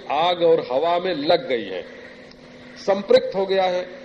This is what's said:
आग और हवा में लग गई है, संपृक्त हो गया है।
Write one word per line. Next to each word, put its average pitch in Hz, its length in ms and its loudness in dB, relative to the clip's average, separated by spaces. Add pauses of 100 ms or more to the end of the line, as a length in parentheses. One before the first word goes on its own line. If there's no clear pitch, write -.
(120)
आग 170 320 2
और 165 280 4
हवा 165 280 0
में 180 160 -2
लग 151 340 0
गई 113 160 -2
है, 92 200 -8 (920)
संपृक्त 202 580 2
हो 190 100 0
गया 190 200 2
है। 180 240 -2 (160)